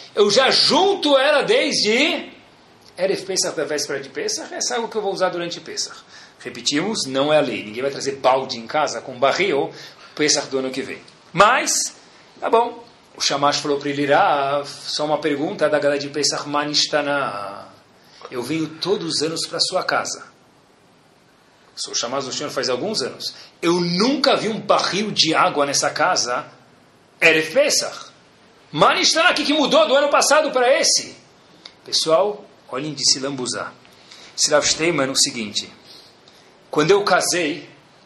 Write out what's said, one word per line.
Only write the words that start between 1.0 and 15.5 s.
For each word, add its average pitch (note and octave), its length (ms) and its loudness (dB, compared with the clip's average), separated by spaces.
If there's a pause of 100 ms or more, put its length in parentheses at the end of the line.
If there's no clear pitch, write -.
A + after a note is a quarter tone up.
ela C#4 260 4
desde B3+ 840 0 (680)
Erev F#3 260 -2
Pesach, F3+ 320 -4
da D#3 80 -4
véspera D3 380 -4
de - 80 -14
Pesach. G#3+ 440 -8
Essa B3 220 -6
água A#3 140 -4
que A3 80 -6
eu G#3 40 -2
vou G3 120 -4
usar F3 160 0
durante E3+ 320 -6
Pesach." - 340 -10 (440)
Repetimos, C#3+ 680 -4
não C3+ 260 0
é D#3 60 6
a D3 40 6
lei. A2 220 -4
Ninguém G#2+ 180 -8
vai C#3 100 0
trazer C3+ 260 -6
balde B2+ 420 2
em A2+ 80 -12
casa B2+ 320 -2
com A#2+ 180 -14
barril D3+ 540 0 (420)
Pesach D3 360 0
do C3 100 -2
ano C3 120 -4
que C3 100 -6
vem. F#2+ 200 -12 (300)
Mas, A#3+ 640 2 (460)
tá - 80 -4
bom. A#3+ 340 2 (320)
O - 60 -10
Shamash C#3+ 360 0
falou C#3+ 220 -2
para D3 100 -4
ele, C#3+ 180 -2
"Rav, C#3+ 600 2
só - 380 -6
uma D3+ 140 0
pergunta D#3 500 0